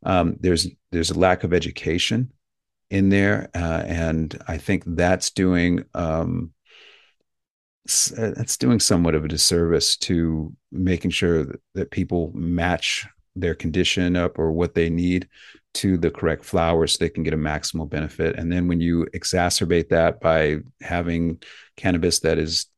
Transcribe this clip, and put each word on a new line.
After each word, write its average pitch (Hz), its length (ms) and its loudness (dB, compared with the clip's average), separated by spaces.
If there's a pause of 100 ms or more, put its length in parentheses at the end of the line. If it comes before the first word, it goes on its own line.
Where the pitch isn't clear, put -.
um, 87 360 2
there's, 90 280 2 (240)
there's 82 200 0
a 82 80 -4
lack 92 240 4
of 85 100 0
education 90 760 -2 (600)
in 98 180 4
there, 98 460 2
uh, 82 300 -2
and 80 640 -2
I 87 100 -4
think 92 280 -2
that's 87 460 0
doing, 87 640 2
um, 85 580 -2 (1400)
s-, - 300 0
uh, 113 180 -2
that's - 220 -4
doing 123 220 4
somewhat 85 360 2
of 78 100 0
a - 20 -4
disservice 82 680 2
to 82 560 0 (180)
making 90 400 0
sure 82 340 2
that, - 160 -12 (120)
that - 180 -6
people 87 420 -2
match 85 760 -2 (280)
their 87 200 -2
condition 87 600 0
up 87 220 0
or 80 140 0
what 85 240 0
they 82 140 2
need 90 380 0 (460)
to 95 240 0
the 82 140 2
correct 78 320 -2
flower 82 420 2
so - 140 -2
they 85 100 0
can 82 140 -6
get 78 100 -2
a 78 40 0
maximal 76 520 -4
benefit. 78 460 -4
And 85 160 -4
then 87 160 0
when 87 140 0
you 85 340 0
exacerbate 87 760 0
that 82 300 2
by 78 380 2 (240)
having 85 600 -2 (360)
cannabis 87 420 0
that 80 180 0
is 80 280 -4 (120)